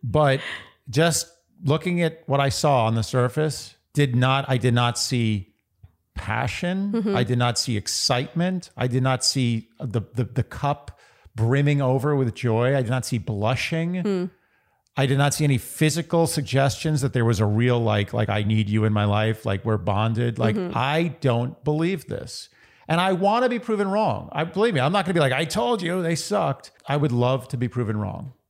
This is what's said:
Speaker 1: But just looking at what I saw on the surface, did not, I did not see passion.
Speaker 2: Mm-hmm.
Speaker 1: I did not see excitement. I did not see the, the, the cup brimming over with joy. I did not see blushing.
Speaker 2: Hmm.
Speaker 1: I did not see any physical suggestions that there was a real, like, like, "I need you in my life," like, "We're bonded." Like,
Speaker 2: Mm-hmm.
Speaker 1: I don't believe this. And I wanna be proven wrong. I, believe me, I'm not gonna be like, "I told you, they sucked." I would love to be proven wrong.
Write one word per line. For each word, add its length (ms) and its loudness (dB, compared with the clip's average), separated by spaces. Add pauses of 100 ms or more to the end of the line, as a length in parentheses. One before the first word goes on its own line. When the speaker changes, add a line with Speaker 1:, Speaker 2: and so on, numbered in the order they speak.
Speaker 1:
But 340 2 (500)
just 360 2 (380)
looking 380 0
at 240 -2
what 120 2
I 120 2
saw 340 2
on 100 2
the 80 0
surface, 720 -2 (200)
did 200 2
not, 340 4
I 100 2
did 160 2
not 240 2
see 560 -2 (600)
passion. 800 -4
Speaker 2:
Mm-hmm. 240 -2
Speaker 1:
I 80 2
did 140 0
not 200 0
see 180 -2
excitement. 1000 -2
I 100 -2
did 160 0
not 220 0
see 440 0 (120)
the, 220 -4 (120)
the, 100 -2
the 180 -4
cup 560 -6 (360)
brimming 480 2
over 340 2
with 180 0
joy. 420 2
I 60 0
did 80 -2
not 140 -2
see 140 -2
blushing. 840 -2
Speaker 2:
Hmm. 240 -2 (720)
Speaker 1:
I 100 2
did 120 2
not 160 2
see 80 -2
any 160 2
physical 720 0
suggestions 720 0
that 140 -2
there 100 4
was 160 2
a 60 4
real, 340 2
like, 320 0
like, 160 0
"I 160 0
need 240 2
you 160 2
in 80 2
my 140 2
life," 380 0
like, 200 -2
"We're 120 0
bonded." 640 0
Like, 160 2
Speaker 2:
Mm-hmm. 240 -4
Speaker 1:
I 420 0
don't 440 0
believe 420 -2
this. 420 -10 (380)
And 140 0
I 120 2
wanna 360 2
be 100 -2
proven 320 -2
wrong. 400 0
I, 140 -2
believe 280 0
me, 60 0
I'm 140 0
not 120 0
gonna 100 -2
be 60 4
like, 120 2
"I 140 0
told 360 -2
you, 180 -2
they 140 0
sucked." 560 -2 (160)
I 100 0
would 140 2
love 380 0
to 80 -6
be 100 -2
proven 300 -2
wrong. 380 -6 (160)